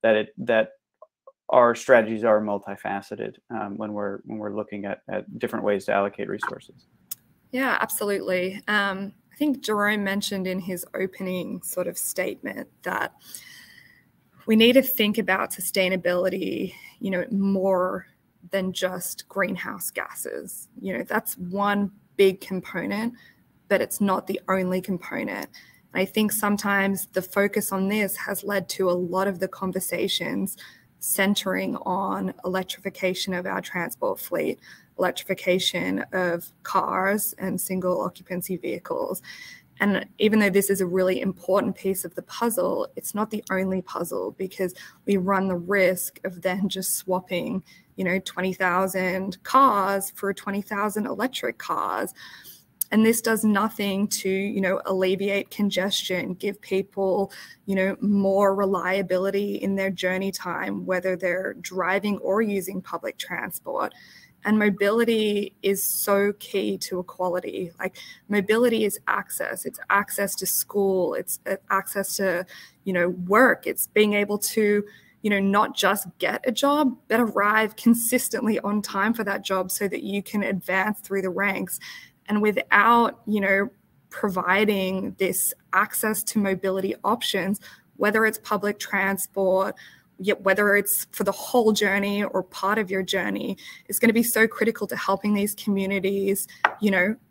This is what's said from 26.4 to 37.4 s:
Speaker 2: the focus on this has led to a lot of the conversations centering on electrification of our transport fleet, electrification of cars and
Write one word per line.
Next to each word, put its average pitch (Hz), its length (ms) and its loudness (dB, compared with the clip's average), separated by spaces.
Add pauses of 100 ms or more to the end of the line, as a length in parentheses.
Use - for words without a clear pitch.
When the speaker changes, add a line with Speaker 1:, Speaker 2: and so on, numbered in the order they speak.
Speaker 2:
the - 160 -2
focus 202 500 0
on 190 160 0
this 208 280 -2
has - 280 -6
led 196 260 -2
to 185 200 0
a - 20 2
lot 180 340 0
of 190 120 -4
the 185 100 -4
conversations 185 1080 -4 (420)
centering 190 800 0
on 190 540 -2 (120)
electrification 185 880 -4
of 180 120 -4
our 185 140 -4
transport - 600 -6
fleet, - 380 -4 (400)
electrification 185 1120 0
of 175 380 -2 (120)
cars 190 760 0
and 180 220 -4